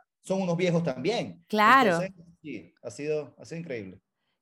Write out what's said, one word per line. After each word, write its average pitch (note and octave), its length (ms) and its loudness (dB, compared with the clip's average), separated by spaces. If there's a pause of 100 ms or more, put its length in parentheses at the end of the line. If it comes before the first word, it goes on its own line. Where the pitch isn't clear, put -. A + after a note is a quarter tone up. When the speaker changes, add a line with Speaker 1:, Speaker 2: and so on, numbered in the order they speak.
(220)
Speaker 1:
son F#3+ 200 -2
unos F3 160 -2
viejos F3 260 2
también. C#3 640 -4
Speaker 2:
Claro. G#3+ 580 4
Speaker 1:
Entonces, G3 40 -8 (320)
sí, B2 400 -14
ha A#2+ 100 -10
sido, D3 460 -6
ha B2+ 80 -20
sido E3 140 -12
increíble. A2+ 420 -10 (400)